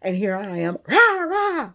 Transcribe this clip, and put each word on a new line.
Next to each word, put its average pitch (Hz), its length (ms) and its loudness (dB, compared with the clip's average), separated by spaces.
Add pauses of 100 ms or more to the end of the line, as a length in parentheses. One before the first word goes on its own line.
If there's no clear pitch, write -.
And 185 140 -2
here 190 200 -2
I 190 220 -6
am, 170 280 -4
rah, 403 360 4
rah 349 520 -2